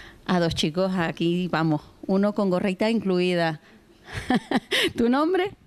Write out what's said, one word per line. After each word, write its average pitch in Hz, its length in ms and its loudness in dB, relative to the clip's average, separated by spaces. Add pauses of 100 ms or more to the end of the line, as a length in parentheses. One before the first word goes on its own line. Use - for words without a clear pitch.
(260)
A 180 140 2
dos 165 160 2
chicos 180 400 0
aquí, 170 540 -2
vamos, 156 320 0 (260)
uno 196 260 2
con 202 160 0
gorrita 185 400 0
incluida. 180 680 0 (680)
<laughs> - 680 0
¿Tu 233 140 2
nombre? 349 420 2 (160)